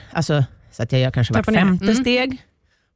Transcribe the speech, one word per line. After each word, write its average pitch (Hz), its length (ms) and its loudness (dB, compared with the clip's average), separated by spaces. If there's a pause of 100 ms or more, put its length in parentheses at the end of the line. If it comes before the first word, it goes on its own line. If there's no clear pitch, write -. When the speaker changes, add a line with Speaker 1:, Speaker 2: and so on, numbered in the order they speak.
(120)
Speaker 1:
alltså, 147 320 0 (280)
så - 100 -8
att 117 100 -6
jag 131 80 2
gör 127 100 0
kanske 117 240 -2
vart 107 100 0
Speaker 2:
Trappa - 60 -4 (100)
ner. - 0 -
Speaker 1:
femte 185 240 2
Speaker 2:
Mm. 220 120 2
Speaker 1:
steg 254 400 0 (600)